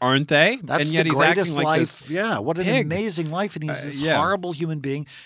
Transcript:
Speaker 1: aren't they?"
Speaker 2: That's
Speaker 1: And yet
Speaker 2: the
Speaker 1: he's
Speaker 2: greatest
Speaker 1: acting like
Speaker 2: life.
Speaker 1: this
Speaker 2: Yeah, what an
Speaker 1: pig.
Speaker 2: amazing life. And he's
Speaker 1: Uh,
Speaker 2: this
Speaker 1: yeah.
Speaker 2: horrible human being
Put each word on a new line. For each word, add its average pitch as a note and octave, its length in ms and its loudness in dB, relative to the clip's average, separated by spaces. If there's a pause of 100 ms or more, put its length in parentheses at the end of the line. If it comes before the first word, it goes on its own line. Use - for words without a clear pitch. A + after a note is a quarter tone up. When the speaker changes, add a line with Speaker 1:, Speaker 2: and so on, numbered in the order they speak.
Speaker 1:
aren't C3 280 2
they?" E3+ 340 4
Speaker 2:
That's D3 220 0
Speaker 1:
And D#3 80 -2
yet D#3+ 100 2
Speaker 2:
the D#3+ 80 0
Speaker 1:
he's C3 80 2
Speaker 2:
greatest E3+ 320 4
Speaker 1:
acting D3 60 -2
like C#3+ 80 0
Speaker 2:
life. D#3+ 140 2
Speaker 1:
this D#3 300 -2
Speaker 2:
Yeah, F#3 300 -2
what D3 180 -2
an F#3 60 -2
Speaker 1:
pig. G#3+ 240 2
Speaker 2:
amazing E3+ 420 -2
life. F#3+ 260 -4
And D#3 100 -6
he's C#3+ 180 -4
Speaker 1:
Uh, - 20 -6
Speaker 2:
this C#3+ 160 -4
Speaker 1:
yeah. D3+ 160 2
Speaker 2:
horrible F3+ 340 0
human D#3+ 280 -4
being C#3 260 -4 (200)